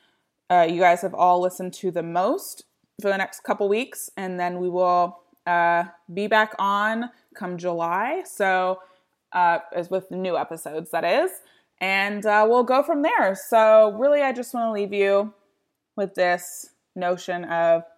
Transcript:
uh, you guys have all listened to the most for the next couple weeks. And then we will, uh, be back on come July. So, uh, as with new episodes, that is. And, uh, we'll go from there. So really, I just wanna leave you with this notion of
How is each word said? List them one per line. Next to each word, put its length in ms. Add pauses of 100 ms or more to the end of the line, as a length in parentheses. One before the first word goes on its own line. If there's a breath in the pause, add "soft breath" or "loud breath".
(480 soft breath)
uh, 200
you 120
guys 220
have 100
all 300
listened 320
to 160
the 120
most 640 (360)
for 80
the 80
next 240
couple 280
weeks. 480
And 220
then 200
we 100
will, 520 (260)
uh, 380 (280)
be 140
back 320
on 520 (240 soft breath)
come 220
July. 720
So, 540 (520 loud breath)
uh, 280 (120)
as 180
with 200
new 260
episodes, 540
that 140
is. 260 (480 soft breath)
And, 480
uh, 220
we'll 160
go 180
from 200
there. 320
So 580
really, 300
I 100
just 200
wanna 200
leave 200
you 400 (640)
with 180
this 560 (240)
notion 500
of 400 (140)